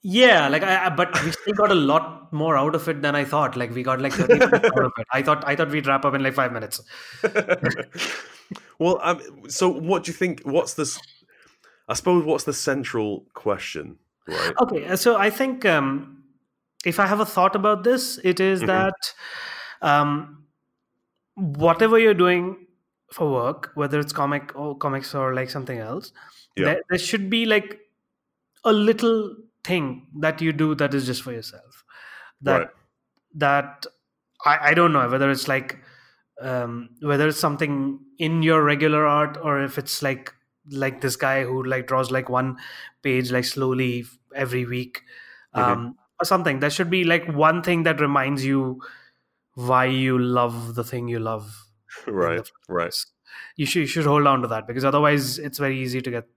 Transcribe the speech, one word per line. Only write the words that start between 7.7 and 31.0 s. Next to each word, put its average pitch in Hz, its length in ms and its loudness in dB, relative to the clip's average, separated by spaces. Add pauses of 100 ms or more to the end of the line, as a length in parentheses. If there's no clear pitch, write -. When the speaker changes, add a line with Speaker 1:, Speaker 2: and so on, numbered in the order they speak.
Speaker 2:
Well, 175 240 2
um, 175 180 0 (280)
so 185 200 2
what 165 360 -2
do - 60 -8
you 165 60 -8
think? 180 280 -4
What's 151 300 -2
the 156 100 -4
s-, - 160 -8 (880)
I 113 60 -2
suppose, 175 300 2
what's 156 200 -2
the 147 80 -4
central 120 840 -4
question, 78 640 -6 (300)
right? 160 240 -4 (100)
Speaker 1:
Okay, 165 240 -2
uh, 185 100 -2
so 233 200 4
I 202 140 2
think, 254 360 -4
um, 143 560 0 (600)
if 175 160 -2
I 196 60 4
have 202 120 0
a 214 80 0
thought 190 300 2
about 202 260 0
this, 254 400 0
it 180 160 2
is 190 220 2
Speaker 2:
Mm-hmm. - 80 -2
Speaker 1:
that, 190 260 2 (880)
um, 147 640 0 (880)
whatever 175 640 4
you're 226 160 6
doing 180 520 2 (460)
for 156 200 -2
work, 131 420 -2
whether 147 240 -2
it's 147 140 -4
comic 143 420 -4
or 143 240 -8
comics 135 360 -4
or, 131 200 -2
like, 131 160 -4
something 131 280 -8
else, 113 340 -10 (440)
Speaker 2:
Yeah. 95 100 0
Speaker 1:
there, 110 240 0
there 180 80 0
should 196 300 -4
be, 226 180 0
like, 208 340 -2 (840)
a 226 80 4
little 214 600 2 (300)
thing 147 420 -4 (140)
that 160 200 0
you 160 120 2
do 156 240 0
that 143 180 0
is 139 100 0